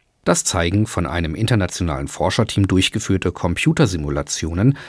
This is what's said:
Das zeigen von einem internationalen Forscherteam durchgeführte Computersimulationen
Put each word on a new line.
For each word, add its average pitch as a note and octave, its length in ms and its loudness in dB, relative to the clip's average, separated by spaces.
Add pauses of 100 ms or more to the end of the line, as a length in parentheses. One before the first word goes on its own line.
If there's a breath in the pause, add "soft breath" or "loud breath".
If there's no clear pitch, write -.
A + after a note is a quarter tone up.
(260)
Das F3 180 2
zeigen F#2 440 2
von F#2 180 -2
einem D#2 300 -2
internationalen F2 760 0
Forscherteam G2 580 0
durchgeführte F#2 640 0
Computersimulationen F2 1500 0 (120)